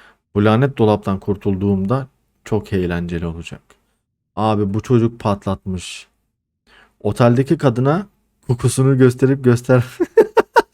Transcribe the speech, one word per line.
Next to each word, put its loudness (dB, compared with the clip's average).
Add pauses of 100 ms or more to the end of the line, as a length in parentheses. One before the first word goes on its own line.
(340)
Bu 2
lanet 2
dolaptan 0
kurtulduğumda -2 (360)
çok -4
eğlenceli -4
olacak. -12 (760)
Abi -2
bu -2
çocuk 0
patlatmış. -6 (920)
Oteldeki 2
kadına 0 (400)
kokusunu 0
gösterip 2
göster-, 2
<laughs> -14 (760)